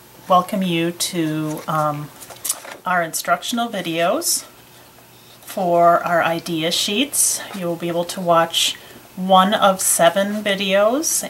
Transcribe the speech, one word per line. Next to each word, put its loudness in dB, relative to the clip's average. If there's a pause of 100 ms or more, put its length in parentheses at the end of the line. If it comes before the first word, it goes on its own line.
(300)
welcome 2
you 0
to, -4
um, -2 (760)
our 2
instructional -2
videos -2 (960)
for 4
our 2
idea -2
sheets. -2 (160)
You -6
will -2
be -6
able -2
to -8
watch 2 (400)
one 4
of 2
seven 2
videos 0